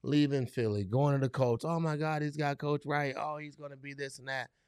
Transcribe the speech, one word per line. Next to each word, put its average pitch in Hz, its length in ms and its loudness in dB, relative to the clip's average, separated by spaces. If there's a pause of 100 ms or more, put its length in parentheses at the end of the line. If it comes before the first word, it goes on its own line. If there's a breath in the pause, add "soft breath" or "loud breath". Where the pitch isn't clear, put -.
leaving 139 420 4
Philly, 104 380 0
going 131 300 4
to 135 60 2
the 131 80 2
Colts. 123 360 2
"Oh 165 160 0
my 156 160 0
God, 156 260 -2
he's 147 140 -4
got 143 200 0
Coach 147 300 -2
right. 143 320 0
Oh, 151 200 -4
he's 147 180 -14
gonna 143 200 -14
be 139 180 -12
this 139 260 -8
and 127 80 -10
that." 131 200 -2 (200)